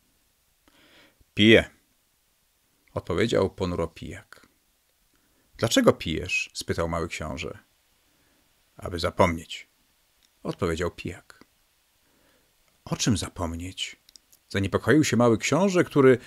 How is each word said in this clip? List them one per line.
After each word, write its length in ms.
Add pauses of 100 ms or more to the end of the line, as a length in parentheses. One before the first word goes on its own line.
(1300)
„Piję”, 360 (1200)
odpowiedział 560
ponuro 380
pijak. 580 (1080)
„Dlaczego 360
pijesz?”, 600
spytał 340
mały 200
książę. 500 (1160)
„Aby 220
zapomnieć”, 680 (720)
odpowiedział 480
pijak. 540 (1400)
„O 120
czym 200
zapomnieć?”, 800 (520)
zaniepokoił 560
się 120
mały 220
książę, 460
który 420